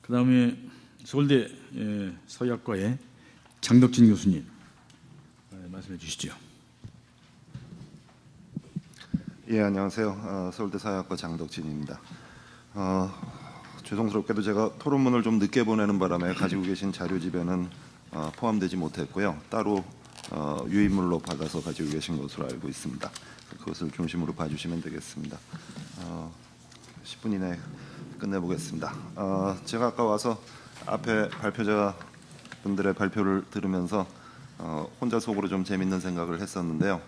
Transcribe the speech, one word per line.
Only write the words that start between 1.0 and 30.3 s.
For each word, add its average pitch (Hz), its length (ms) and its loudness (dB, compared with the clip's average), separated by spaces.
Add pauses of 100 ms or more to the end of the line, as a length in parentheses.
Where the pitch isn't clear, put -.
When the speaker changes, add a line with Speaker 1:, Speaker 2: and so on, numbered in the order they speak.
Speaker 1:
서울대, 139 440 4 (280)
예, 104 380 -4 (120)
사회학과의 117 720 -2 (640)
장덕진 120 480 10
교수님, 95 340 4 (1080)
예, 92 160 -14
말씀해 92 300 -10
주시죠. 80 340 -8 (3250)
Speaker 2:
예, 110 120 4
안녕하세요. 101 480 2
어, 95 420 -4
서울대 101 280 -4
사회학과 95 360 -2
장덕진입니다. 78 840 -6 (760)
어, 95 400 0 (720)
죄송스럽게도 107 560 0
제가 104 380 2
토론문을 135 420 4
좀 113 160 4
늦게 101 260 4
보내는 104 360 4
바람에 87 340 2
가지고 95 300 0
계신 95 280 -2
자료집에는, 90 760 -2 (420)
어, 78 240 -4
포함되지 95 420 0
못했고요. 85 600 -2 (100)
따로, 101 360 0 (460)
어, 76 360 -4
유인물로 92 520 4
받아서 78 420 -4
가지고 76 300 -4
계신 80 280 -4
것으로 69 260 -6
알고 64 220 -6
있습니다. 67 440 -8 (480)
그것을 82 320 -6
중심으로 82 420 -2
봐주시면 80 480 -4
되겠습니다. 76 560 -10 (640)
어, 82 340 -8 (680)
십 - 180 -14
분 110 120 -2
이내에 90 260 -2 (580)
끝내보겠습니다. 90 760 -2 (260)
어, 95 380 0 (100)
제가 117 220 0
아까 120 160 2
와서 107 380 2 (460)